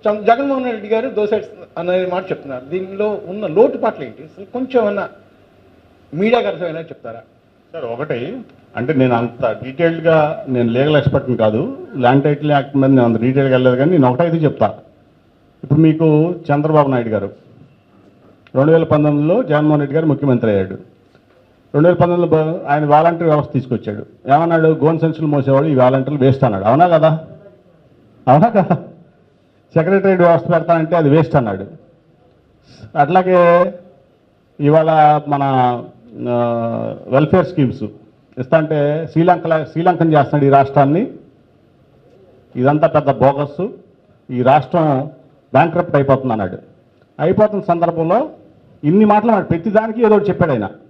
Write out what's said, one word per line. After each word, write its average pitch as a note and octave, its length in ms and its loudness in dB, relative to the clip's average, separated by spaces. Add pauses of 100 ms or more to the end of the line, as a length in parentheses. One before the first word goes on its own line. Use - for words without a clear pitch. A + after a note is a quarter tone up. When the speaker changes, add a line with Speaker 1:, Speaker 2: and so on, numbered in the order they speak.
Speaker 1:
చం-, G#3+ 180 -2
జగన్మోహన్ B3+ 420 0
రెడ్డి G#3+ 220 -8
గారు A3+ 220 -2
దోసే" G#3 280 -2 (400)
అనే F3+ 280 -2
మాట F#3 260 -4
చెప్తున్నారు. C3 380 -10
దీనిలో G3 580 -6
ఉన్న G3+ 200 -10
లోటుపాట్లు G#3 560 0
ఏంటి? A#2 200 -16
అసలు F#3 300 -20
కొంచెం B3+ 300 -2
ఏమన్నా G3+ 240 -4 (1040)
మీడియాకి G#3 340 0
అర్థమైనా E3 320 -8
చెప్తారా? A#2 420 -16 (520)
Speaker 2:
సార్, D#3 120 -12
ఒకటి B2+ 320 -8 (580)
అంటే B2+ 180 -4
నేను B2+ 220 2
అంత A#2 300 -4 (180)
డీటెయిల్డ్‌గా D#3+ 840 0
నేను A#2+ 200 0
లీగల్ C#3 280 2
ఎక్స్‌పర్ట్‌ని C3+ 400 0
కాదు, A2+ 400 0 (200)
ల్యాండ్ C3 260 2
టైటిల్ D3+ 280 -2
యాక్ట్ C#3+ 260 -2
మీద C3+ 120 2
నేను C3 140 4
అంత A2+ 180 0
డీటెయిల్‌గా C3 340 0
వెళ్ళలేదు, B2+ 200 4
కానీ C#3+ 160 0
నేను C#3+ 180 4
ఒకటైతే E3 280 0
చెప్తా. C#3 300 0 (960)
ఇప్పుడు D3 160 0
మీకు D#3+ 280 2 (400)
చంద్రబాబు D3 420 0
నాయుడు A#2+ 200 -2
గారు G2+ 200 -4 (1300)
రెండు C#3+ 160 2
వేల D#3+ 120 4
పంతొమ్మిదిలో D3+ 600 0
జగన్మోహన్ D3+ 380 0
రెడ్డి C#3 140 -6
గారు D#3+ 100 0
ముఖ్యమంత్రి B2+ 460 0
అయ్యాడు. F#2+ 260 -2 (960)
రెండు D3+ 140 4
వేల F3 100 4
పంతొమ్మిదిలో F3 300 0
బ-, D#3 400 -2
ఆయన D3+ 180 0
వాలంటరీ E3 420 2
వ్యవస్థ D3+ 260 0
తీసుకొచ్చాడు. G#2+ 500 -6 (300)
ఏమన్నాడు? E3 340 2
"గోన్ D#3 320 2
సంచులు D#3+ 280 -2
మోసేవాళ్ళు C#3 420 0
ఈ C#3+ 60 0
వాలంటీర్లు C3 440 2
వేస్ట్" C3 240 2
అన్నాడు. G2 200 -2
అవునా C#3 240 4
కదా? D#3+ 240 4 (1160)
అవునా D#3 220 4
కదా? G3 260 0 (1000)
"సెక్రటేరియట్ F#3 460 2
వ్యవస్థ E3+ 320 2
పెడతానంటే E3 420 0
అది D#3 140 2
వేస్ట్" D#3 260 2
అన్నాడు. G2+ 300 -2 (1300)
అట్లాగే F3+ 440 0 (1200)
ఇవాళ D#3 300 2 (380)
మన, C#3+ 160 -2 (840)
ఆ, A#2+ 60 -2 (720)
వెల్ఫేర్ D3+ 380 2
స్కీమ్స్ B2 380 -2 (540)
ఇస్తా C3 200 0
అంటే D3+ 540 -2
శ్రీలంకలా, E3 520 0
శ్రీలంకన్ E3 500 0
చేస్తున్నాడు C#3+ 320 2
ఈ C#3 40 4
రాష్ట్రాన్ని, C#3 580 2 (1500)
ఇదంతా D3 320 2
పెద్ద D3 240 0
బోగస్, C#3 520 0 (640)
ఈ B2 120 -4
రాష్ట్రం D3 680 0 (440)
బ్యాంక్రప్ట్ E3 420 0
అయిపోతుంది C3 380 0
అన్నాడు. F#2 240 -6 (640)
అయిపోతున్న F#3+ 480 0
సందర్భంలో E3+ 520 0 (640)
ఇన్ని F#3+ 220 4
మాటలు G#3 260 2
అన్నాడు. G3 160 0
ప్రతిదానికి A3 580 -2
ఏదో G#3+ 100 4
ఒకటి G3+ 140 0
చెప్పాడు E3 220 -2
ఆయన. A2 160 -4 (220)